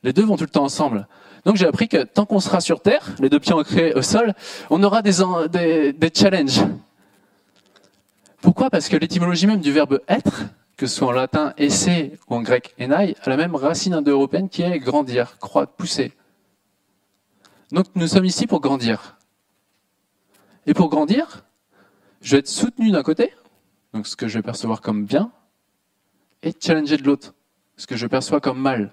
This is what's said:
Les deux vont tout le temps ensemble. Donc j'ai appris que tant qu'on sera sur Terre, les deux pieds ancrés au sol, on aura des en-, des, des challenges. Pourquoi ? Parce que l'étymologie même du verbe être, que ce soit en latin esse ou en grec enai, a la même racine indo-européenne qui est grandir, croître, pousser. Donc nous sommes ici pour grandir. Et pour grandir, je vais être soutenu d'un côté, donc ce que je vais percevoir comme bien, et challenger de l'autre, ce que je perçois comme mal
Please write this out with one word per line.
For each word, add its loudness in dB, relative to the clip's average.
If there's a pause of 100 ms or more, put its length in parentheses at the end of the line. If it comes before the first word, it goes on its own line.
Les -2
deux 4
vont 2
tout -4
le -6
temps 0
ensemble. -4 (380)
Donc 4
j'ai 2
appris 0
que 0
tant -2
qu'on 0
sera 0
sur -2
Terre, 0
les 2
deux 4
pieds 0
ancrés 0
au 0
sol, 0 (360)
on 4
aura 4
des 2
en-, 0
des, 2
des 0
challenges. 2 (1800)
Pourquoi ? 4
Parce -2
que 0
l'étymologie 0
même 2
du 0
verbe 2
être, -2 (320)
que -4
ce -4
soit 0
en 0
latin -2
esse 0 (400)
ou -4
en -4
grec -2
enai, 0
a -4
la 0
même -4
racine -2
indo-européenne 0
qui -8
est -2
grandir, -2
croître, -2
pousser. -6 (1600)
Donc 0
nous 0
sommes 4
ici 0
pour 0
grandir. -2 (1500)
Et 4
pour 2
grandir, -2 (760)
je 0
vais 6
être -4
soutenu 0
d'un 2
côté, 0 (600)
donc -6
ce -12
que -8
je -6
vais -4
percevoir -6
comme -4
bien, -2 (1120)
et -6
challenger 0
de -4
l'autre, 0 (440)
ce -20
que -8
je -6
perçois -2
comme -4
mal -2